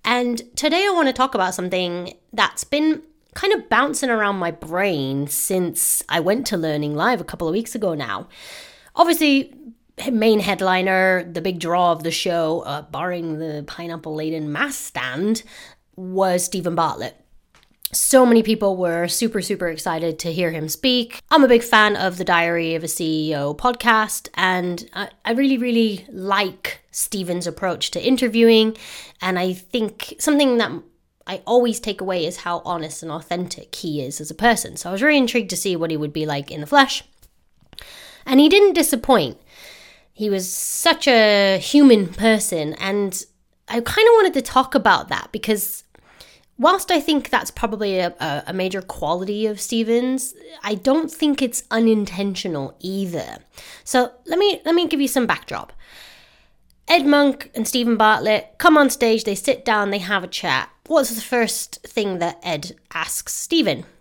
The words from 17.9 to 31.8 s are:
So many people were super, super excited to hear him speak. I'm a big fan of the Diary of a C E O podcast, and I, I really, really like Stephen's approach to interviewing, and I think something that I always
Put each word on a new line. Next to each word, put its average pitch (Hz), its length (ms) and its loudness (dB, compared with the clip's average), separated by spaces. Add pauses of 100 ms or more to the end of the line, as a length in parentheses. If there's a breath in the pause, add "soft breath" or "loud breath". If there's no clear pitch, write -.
So 262 340 6
many 233 160 6
people 208 340 0
were 175 300 0
super, 220 340 -2
super 180 280 -4
excited 160 520 -4
to 170 120 -6
hear 170 180 -2
him 156 180 -6
speak. 247 640 -2
I'm 294 140 8
a 247 40 4
big 233 140 6
fan 214 320 4
of 185 240 -2
the - 60 -4
Diary 170 500 2
of 160 80 -4
a 156 60 -8
C 156 420 -2
E 151 60 -2
O 143 180 -4
podcast, 220 800 0
and 180 600 -2
I, 202 160 -8 (140)
I 226 80 -2
really, 269 260 2
really 226 520 0
like 190 680 -4 (100)
Stephen's 180 560 -4
approach - 460 -4
to - 120 -6
interviewing, 226 720 4 (440 loud breath)
and 185 180 -2
I 185 140 0
think - 680 -6
something 285 400 2
that 208 140 0 (540)
I - 200 -10
always 240 340 2